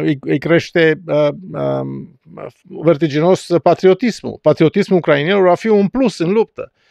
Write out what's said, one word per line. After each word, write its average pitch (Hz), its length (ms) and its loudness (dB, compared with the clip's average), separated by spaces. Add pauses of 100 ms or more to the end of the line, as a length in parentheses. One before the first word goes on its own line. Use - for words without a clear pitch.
îi, 156 180 0
îi 151 180 -2
crește, 160 640 0 (1600)
vertiginos 160 840 0 (160)
patriotismul. 185 800 0
Patriotismul 170 560 2
ucrainenilor 165 480 0
va 175 80 4
fi 220 140 -4
un 202 200 4
plus 240 300 -2
în 165 140 -2
luptă, - 400 -4 (180)